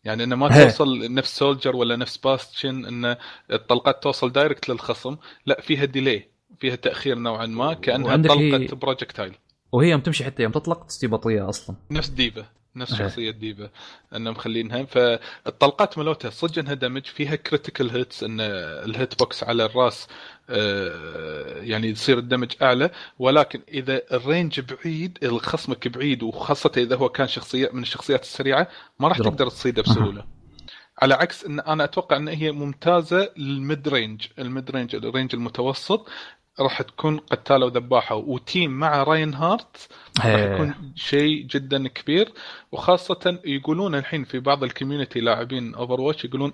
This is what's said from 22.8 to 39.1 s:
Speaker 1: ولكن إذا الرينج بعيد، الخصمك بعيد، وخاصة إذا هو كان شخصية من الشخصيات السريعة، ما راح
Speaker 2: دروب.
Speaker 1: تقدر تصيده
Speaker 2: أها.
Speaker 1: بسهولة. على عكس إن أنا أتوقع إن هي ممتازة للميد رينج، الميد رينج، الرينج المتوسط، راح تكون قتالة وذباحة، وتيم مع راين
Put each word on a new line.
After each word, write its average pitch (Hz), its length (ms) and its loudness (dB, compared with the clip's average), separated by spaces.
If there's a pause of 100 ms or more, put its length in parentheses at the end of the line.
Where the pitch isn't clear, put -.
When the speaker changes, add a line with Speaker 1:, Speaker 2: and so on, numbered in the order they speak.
Speaker 1:
ولكن 139 500 4
إذا 131 320 -4 (100)
الرينج 147 480 0
بعيد، 156 640 -6
الخصمك 123 640 -2
بعيد، 123 360 -2
وخاصة - 540 0
إذا 123 180 2
هو 127 140 2
كان 131 180 0
شخصية 127 460 -2
من 127 80 -6
الشخصيات - 400 -2
السريعة، 135 460 0 (320)
ما 143 80 4
راح 175 100 2
Speaker 2:
دروب. 107 180 2
Speaker 1:
تقدر 127 140 2
تصيده 117 380 0
Speaker 2:
أها. - 60 8
Speaker 1:
بسهولة. 101 320 0 (760)
على 135 120 8
عكس 170 320 0
إن 147 140 -6
أنا 156 240 0
أتوقع 147 340 0
إن 151 100 -4
هي 156 240 -2
ممتازة 165 840 0
للميد 139 500 -4
رينج، 110 380 -2 (140)
الميد 131 320 -8
رينج، 123 240 -4
الرينج 120 400 -4
المتوسط، 127 720 -2 (520)
راح - 220 0
تكون 156 360 -2
قتالة 139 480 2
وذباحة، 120 500 0
وتيم 135 560 -2
مع 143 320 2
راين 156 300 2